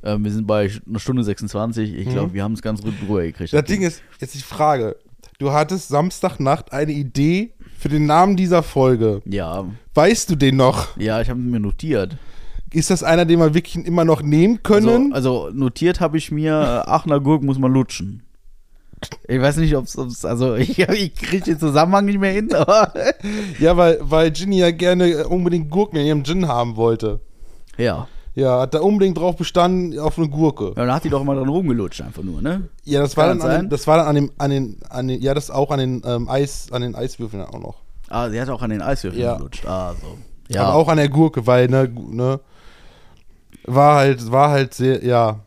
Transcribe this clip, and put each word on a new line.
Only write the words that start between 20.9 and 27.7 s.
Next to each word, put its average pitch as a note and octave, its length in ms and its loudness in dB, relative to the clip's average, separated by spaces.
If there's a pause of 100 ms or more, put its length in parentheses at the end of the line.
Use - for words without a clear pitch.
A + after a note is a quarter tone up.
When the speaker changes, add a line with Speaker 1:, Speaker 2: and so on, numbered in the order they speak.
Speaker 1:
krieg F#3 280 -4
den D#3+ 140 -2
Zusammenhang E3 460 2
nicht G3+ 160 0
mehr G3 120 2
hin, A3 220 -2
aber - 380 4 (340)
<laughs> G#3 320 -8
Speaker 2:
Ja, E3+ 180 4
weil, E3 240 6
weil D#3+ 300 2
Ginny F#3 300 -2
ja F3 100 4
gerne, F3+ 400 2
äh, D#3 140 0
unbedingt F3 460 0
Gurken F#3+ 280 0
in D3 80 0
ihrem D3+ 180 0
Gin F3 220 -2
haben A#2+ 300 -2
wollte. A2+ 440 0 (560)